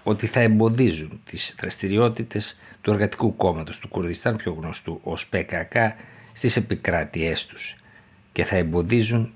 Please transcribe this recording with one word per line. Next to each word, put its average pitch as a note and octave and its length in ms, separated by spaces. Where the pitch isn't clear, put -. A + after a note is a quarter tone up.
ότι G#2 240
θα B2 140
εμποδίζουν A2 840
τις - 360
δραστηριότητες G#2 1000
του - 100
Εργατικού G#2 460
Κόμματος D#2+ 420
του - 100
Κουρδιστάν, F2+ 480
πιο G2 160
γνωστού E2 500
ως - 240
Π - 100
Κ F2 180
Κ, - 80
στις - 240
επικράτειές E2 880
τους - 300
και - 120
θα - 120
εμποδίζουν G#2+ 800